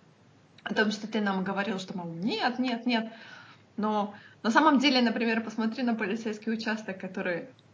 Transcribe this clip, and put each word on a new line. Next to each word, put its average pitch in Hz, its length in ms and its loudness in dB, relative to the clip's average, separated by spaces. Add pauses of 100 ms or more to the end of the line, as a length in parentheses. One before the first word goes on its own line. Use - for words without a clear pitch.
(640)
О - 120 -8
том, 214 160 4
что - 160 -6
ты 214 140 -2
нам 190 240 0
говорил, 196 340 -2
что, - 180 -10
мол, 175 100 -6
нет, 240 520 -2
нет, 247 280 -2
нет. 226 260 0 (640)
Но 208 380 0 (280)
на 220 80 2
самом 294 280 6
деле, 262 240 6
например, 226 400 2
посмотри 220 400 -2
на 240 120 2
полицейский 220 580 -2
участок, 214 460 -4
который 185 500 -4 (260)